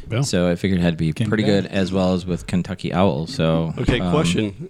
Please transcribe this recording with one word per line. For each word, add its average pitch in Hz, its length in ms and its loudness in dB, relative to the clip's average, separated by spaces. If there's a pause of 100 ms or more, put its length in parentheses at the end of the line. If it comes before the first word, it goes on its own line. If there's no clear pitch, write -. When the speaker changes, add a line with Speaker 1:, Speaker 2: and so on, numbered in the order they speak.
Speaker 1:
Yeah. 117 120 -2
Speaker 2:
so 90 280 2
I 87 60 2
figured 92 240 0
it 85 40 2
had 85 100 2
to 80 40 -6
be 80 140 0
Speaker 3:
Can't 107 180 -2
Speaker 2:
pretty 107 140 2
Speaker 3:
bet. 101 200 2
Speaker 2:
good, 90 80 -10
as 95 200 0
well 92 220 2
as 90 120 -2
with 90 220 -4
Kentucky 87 460 -2
Owl. 82 340 2
So, 80 500 0
Speaker 4:
Okay, 123 220 2
Speaker 2:
um, 90 120 0
Speaker 4:
question. 147 580 0